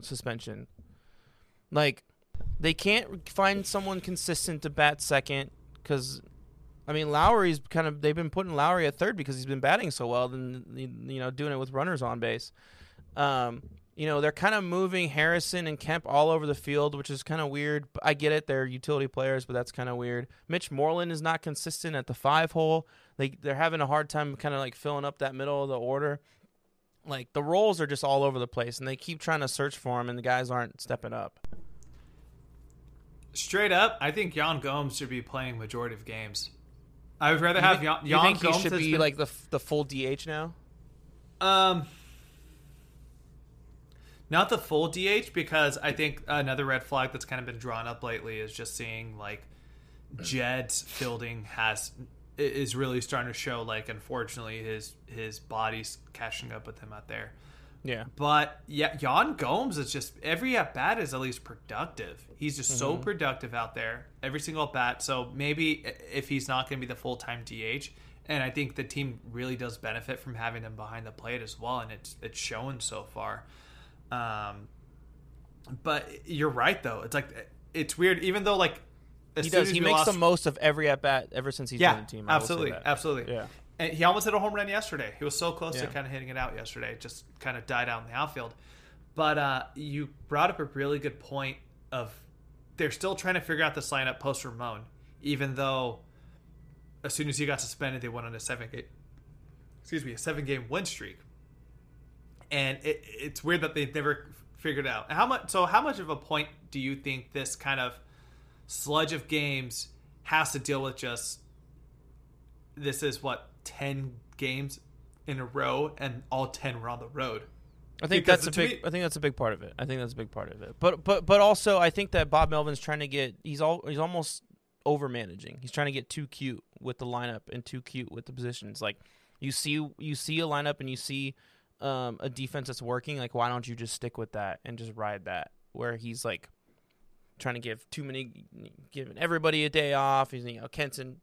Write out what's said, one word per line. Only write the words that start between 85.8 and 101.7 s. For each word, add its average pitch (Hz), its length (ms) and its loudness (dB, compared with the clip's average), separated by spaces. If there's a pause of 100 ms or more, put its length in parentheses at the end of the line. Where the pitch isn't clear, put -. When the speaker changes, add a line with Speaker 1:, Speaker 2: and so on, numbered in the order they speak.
Speaker 1:
Yeah. 147 60 -2
Speaker 2:
kinda 131 220 -6
hitting 131 200 -8
it 131 80 -8
out 127 180 -2
yesterday. 117 380 -8
It 117 80 -12
just - 240 -14 (160)
kinda 123 220 -4
died 123 260 0
out 117 160 -4
in 113 40 -16
the 117 60 -14
outfield. 131 400 -4 (640)
But, 151 200 4
uh, 139 280 0 (100)
you 143 360 -6 (180)
brought 151 220 4
up 165 100 -8
a 151 40 0
really 139 360 -2
good 139 180 -6
point 135 380 -6 (340)
of 120 240 -6 (640)
they're 151 160 0
still 190 240 -2
trying 185 180 0
to 170 60 2
figure 160 240 0
out 147 100 0
this - 160 -6
lineup 131 300 0
post 139 240 -4
Ramon, 117 400 -8 (380)
even 139 340 -2
though 131 420 0 (1040)
as 139 120 -4
soon 147 140 -2
as 139 100 -2
he 147 80 0
got 139 140 0
suspended, 131 420 -4
they 120 60 -6
went 117 200 -8
on 117 80 -10
a 107 40 -10
seven 117 300 -6
game, 123 140 -10 (960)
excuse 151 240 -6
me, 123 80 -8
a 113 60 -10
seven 151 260 -4
game 127 240 -4
win 175 160 -2
streak. - 340 -10 (1300)